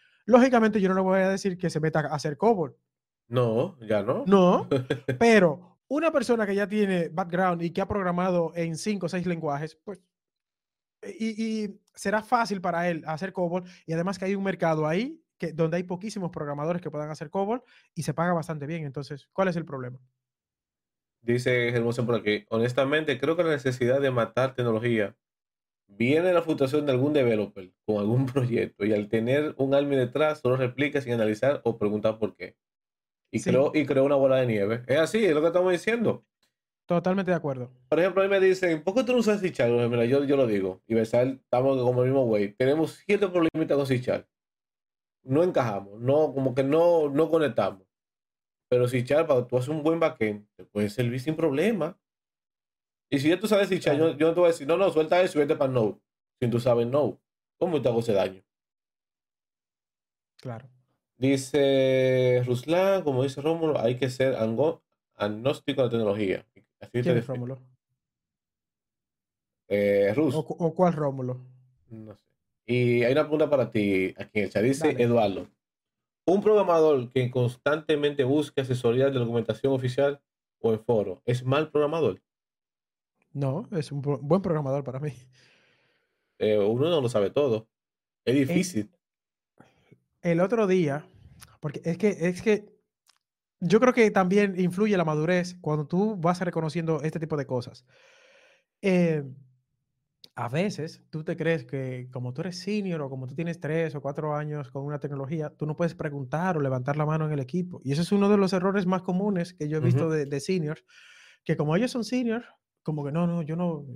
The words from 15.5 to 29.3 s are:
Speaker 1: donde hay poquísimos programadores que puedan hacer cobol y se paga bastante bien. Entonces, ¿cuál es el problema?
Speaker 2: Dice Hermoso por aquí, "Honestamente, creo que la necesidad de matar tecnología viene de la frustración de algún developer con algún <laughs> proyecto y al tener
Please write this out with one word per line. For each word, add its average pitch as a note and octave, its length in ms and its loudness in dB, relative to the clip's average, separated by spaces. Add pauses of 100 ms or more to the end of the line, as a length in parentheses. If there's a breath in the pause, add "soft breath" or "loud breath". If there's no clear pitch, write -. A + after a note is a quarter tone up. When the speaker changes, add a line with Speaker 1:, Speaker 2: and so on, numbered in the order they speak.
Speaker 1:
donde D#3+ 260 -2
hay F#3 40 -4
poquísimos F3+ 480 -8
programadores D#3 500 -6
que D#3 100 -10
puedan D3+ 200 -8
hacer D3+ 200 -12
cobol G3+ 320 -4 (320 soft breath)
y D#3+ 100 -8
se D3+ 100 -4
paga F3 200 0
bastante D3+ 320 -6
bien. D#3+ 180 -8
Entonces, C#3+ 480 -12
¿cuál F#3+ 160 0
es E3 80 -2
el D#3+ 80 -6
problema? B2+ 360 -10 (1200)
Speaker 2:
Dice B2 500 0
Hermoso A#2 360 -2
por A#2+ 100 0
aquí, G#2 320 -2
"Honestamente, C3+ 720 0
creo D#3 180 2
que F3 80 2
la D#3+ 60 2
necesidad C3 500 2
de C3+ 100 2
matar B2 440 0
tecnología A2+ 600 0 (720)
viene C3 400 2
de F3+ 60 4
la E3 80 4
frustración D3 440 0
de C3+ 60 2
algún C3 200 2
developer G#2+ 600 0 (120)
con G#2+ 140 -2
algún A#2+ 280 0
<laughs> - 0 -
proyecto A#2 580 -2
y G#2+ 80 2
al G#2 160 0
tener C3 500 0